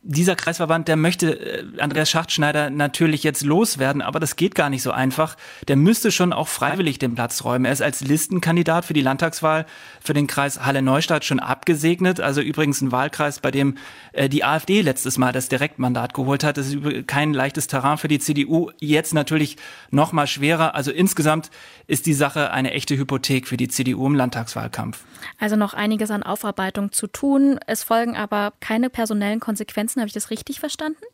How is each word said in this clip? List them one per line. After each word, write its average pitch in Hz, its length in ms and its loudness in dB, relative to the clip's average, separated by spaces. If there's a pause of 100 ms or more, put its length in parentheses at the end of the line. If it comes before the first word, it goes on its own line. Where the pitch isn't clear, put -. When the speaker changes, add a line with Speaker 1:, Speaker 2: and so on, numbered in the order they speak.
Speaker 1:
Dieser 175 320 2
Kreisverband, 165 520 0
der 160 80 4
möchte, 165 440 2
äh, - 240 -8 (160)
Andreas 147 300 0
Schachtschneider 147 640 0
natürlich 147 500 2
jetzt 143 220 0
loswerden, 143 580 2
aber 147 180 -2
das 156 160 -2
geht 185 200 2
gar 147 160 2
nicht 131 100 -4
so 160 80 -2
einfach. 131 480 0 (300)
Der 139 80 4
müsste 196 360 6
schon 180 220 2
auch 151 140 -2
freiwillig 143 500 -2
den 123 160 -2
Platz 117 300 -4
räumen. 127 220 0
Er 123 60 2
ist - 120 0
als 139 180 -2
Listenkandidat 165 840 0
für - 100 -6
die 147 100 2
Landtagswahl 156 640 0 (360)
für 147 120 -2
den 147 100 2
Kreis 139 400 -2
Halle-Neustadt 135 580 2
schon 135 160 0
abgesegnet. 175 800 2
Also 143 220 0
übrigens 147 400 0
ein 131 100 0
Wahlkreis, 143 500 -2
bei 131 100 0
dem, 139 260 2 (360)
äh, 139 140 0
die 139 160 2
A 143 120 4
F 156 100 -4
D 202 160 4
letztes 131 380 0
Mal 127 140 2
das 127 160 -4
Direktmandat 127 640 -2
geholt 139 280 0
hat. 147 140 0
Das 135 120 -2
ist 143 40 -4
üb-, 143 320 -4
kein 151 260 0
leichtes 139 360 -2
Terrain 139 320 0
für 160 80 -6
die 147 100 2
C 151 160 -2
D 143 140 0
U. 160 320 0
Jetzt 151 340 0
natürlich 151 440 0 (340)
noch 151 220 2
mal 151 120 2
schwerer. 156 480 0
Also 143 160 -2
insgesamt 156 640 2 (340)
ist - 220 -2
die 151 80 4
Sache 143 340 2
eine 127 220 0
echte 139 260 -2
Hypothek 135 500 -2
für 127 100 -4
die 123 100 -2
C 127 160 -2
D 123 100 2
U 131 140 -2
im 147 80 4
Landtagswahlkampf. 113 880 -4 (340)
Speaker 2:
Also 214 200 0
noch 208 180 0
einiges 214 340 -2
an 208 140 -4
Aufarbeitung 202 680 -4
zu - 140 -4
tun. 277 600 2
Es - 160 -4
folgen 233 340 0
aber 208 440 -2
keine 233 280 0
personellen 214 500 -2
Konsequenzen 214 600 -4
habe 220 80 -2
ich 208 60 -10
das - 160 -8
richtig 220 300 -8
verstanden? 311 440 -6 (100)